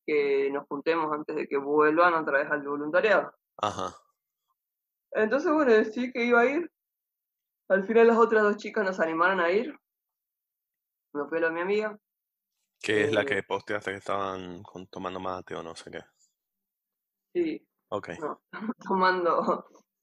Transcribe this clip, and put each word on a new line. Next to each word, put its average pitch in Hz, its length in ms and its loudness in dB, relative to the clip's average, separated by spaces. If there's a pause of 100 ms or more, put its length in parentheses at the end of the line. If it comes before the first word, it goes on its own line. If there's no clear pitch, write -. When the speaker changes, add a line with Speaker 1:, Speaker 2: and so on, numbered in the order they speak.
Speaker 1:
que 139 460 2
nos 143 160 -4
juntemos 156 440 -2
antes 151 220 -6
de 139 140 -4
que 147 80 -4
vuelvan 151 580 4
otra 156 240 0
vez 147 140 0
al 147 100 -2
voluntariado. 151 720 0 (220)
Speaker 2:
Ajá. 95 400 -4 (1120)
Speaker 1:
Entonces, 262 420 0
bueno, 294 200 4
decidí 240 400 2
que 233 120 -2
iba 240 180 4
a 240 40 4
ir. 311 240 -2 (1000)
Al 190 160 2
final 226 220 6
las 226 120 6
otras 220 260 4
dos 208 140 2
chicas 208 260 -4
nos 190 160 -4
animaron 170 400 2
a 170 100 2
ir. 240 260 0 (1400)
Me 143 120 -4
fui 156 120 -6
a - 40 -2
lo 165 60 2
de 160 60 -2
mi 170 80 -6
amiga. 208 360 -4 (840)
Speaker 2:
¿Qué 107 240 0
es 110 80 -2
la 104 100 2
Speaker 1:
Eh, 101 40 -2
Speaker 2:
que 101 160 -2
posteaste 101 480 -6
que 98 60 -8
estaban 95 680 -8
con-, 95 240 -18
tomando 92 320 -10
mate 92 380 -10
o 85 80 -10
no 82 100 -14
sé - 160 -18
qué? 80 100 -14 (1300)
Speaker 1:
Sí. 165 320 -4 (220)
Speaker 2:
Ok. - 220 -6 (100)
Speaker 1:
No, 147 220 -10 (100)
<laughs> 220 240 -8 (120)
tomando 180 800 0 (360)